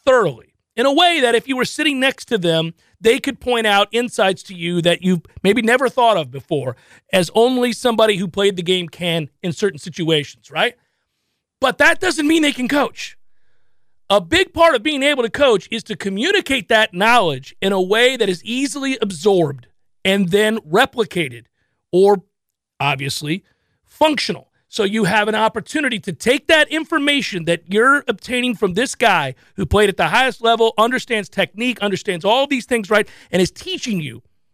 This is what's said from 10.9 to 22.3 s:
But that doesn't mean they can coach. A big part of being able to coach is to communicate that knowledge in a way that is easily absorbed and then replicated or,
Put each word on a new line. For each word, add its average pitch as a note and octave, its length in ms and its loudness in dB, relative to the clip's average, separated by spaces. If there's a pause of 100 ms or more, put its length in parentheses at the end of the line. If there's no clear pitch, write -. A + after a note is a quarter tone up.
But C4 200 0
that D#4+ 200 4
doesn't D#4 280 -2
mean D#4+ 160 2
they C#4+ 80 2
can B3+ 160 -4
coach. - 500 -4 (920)
A G3+ 120 4
big E4 320 0
part E4 220 4
of G#3+ 80 -2
being D4 180 -2
able C#4 220 2
to A3+ 80 -2
coach B3 400 2
is A3+ 140 -6
to G#3+ 100 -8
communicate B3 720 -2
that A3 260 2
knowledge F3+ 640 0
in G3 120 0
a F#3+ 100 0
way A#3 360 2
that G#3 120 0
is - 140 -4
easily C4+ 580 -4
absorbed E3+ 640 0 (380)
and F#3+ 240 0
then G#3+ 300 0
replicated F3 840 -2 (460)
or, G3 300 4 (580)